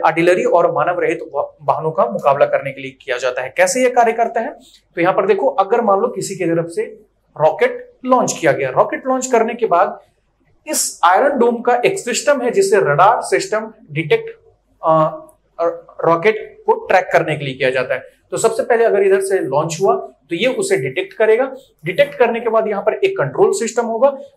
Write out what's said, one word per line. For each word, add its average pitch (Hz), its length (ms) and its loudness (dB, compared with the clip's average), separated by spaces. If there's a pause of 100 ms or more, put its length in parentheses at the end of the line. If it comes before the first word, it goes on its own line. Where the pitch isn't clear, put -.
artillery 170 400 2
और 175 260 2
मानव 160 280 -2
रहित 160 200 -2 (140)
वा-, 143 140 -4 (160)
वाहनों 143 280 -2
का 196 140 0
मुकाबला 143 400 2
करने 135 260 -4
के 135 100 -14
लिए 135 100 -12 (100)
किया 123 160 -4
जाता 127 240 -4
है। 131 160 -8
कैसे 190 260 2
ये 247 60 4
कार्य 240 240 2
करता 226 280 -2
है? 285 100 -6 (460)
तो 175 40 -2
यहाँ 185 120 2
पर 196 120 0
देखो, 196 220 2
अगर 196 340 0
मान 196 180 2
लो 233 80 0
किसी 190 280 -8
की 175 100 -4
तरफ 165 240 0
से 214 140 -6 (520)
rocket 208 560 0 (140)
launch 247 340 2
किया 151 120 2
गया, 135 180 -2
rocket 262 380 -2
launch 262 200 -2
करने 233 260 2
के 233 120 -2
बाद 185 340 0 (680)
इस - 380 -6
Iron 240 320 4
Dome 233 240 2
का 240 240 0
एक - 140 0
system 254 420 -2
है 233 100 -2
जिसे 196 300 2
radar 165 400 4
system 220 500 -4 (200)
detect, 160 380 -2 (520)
अ, 160 120 2 (1120)
rocket 170 600 0
को 220 80 2 (120)
track 185 280 2
करने 156 220 2
के 147 100 -8
लिए 135 80 -6
किया 131 160 0
जाता 127 240 -2
है। 123 100 -8 (280)
तो 180 60 -6
सबसे 226 260 0
पहले 233 220 -2
अगर 202 180 2
इधर 196 180 2
से 190 180 -2
launch 156 420 -2
हुआ - 140 2 (340)
तो 170 60 -4
ये 233 140 -2
उसे 196 280 -2
detect 139 360 -6
करेगा। 220 320 2 (400)
Detect 277 300 0
करने 226 240 2
के 226 100 -4
बाद 220 180 0
यहाँ 202 140 -4
पर 214 140 0
एक - 220 -2
control 160 340 2
system 226 340 -2
होगा, 226 240 0 (280)